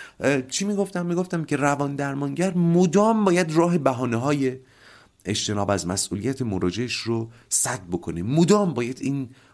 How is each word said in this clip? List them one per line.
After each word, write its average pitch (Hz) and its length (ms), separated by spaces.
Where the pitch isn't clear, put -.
اه، 135 220
چی 131 240
می‌گفتم؟ 190 400
می‌گفتم 175 380
که 147 120
روان 143 400
درمانگر 139 580
مدام 185 720
باید 175 260
راه 170 260
بهانه‌های 131 800
اجتناب 101 460
از 90 160
مسئولیت 101 540
مراجعش 98 520
رو 113 360
سد - 320
بکنه، 85 320
مدام 165 500
باید 120 280
این 135 280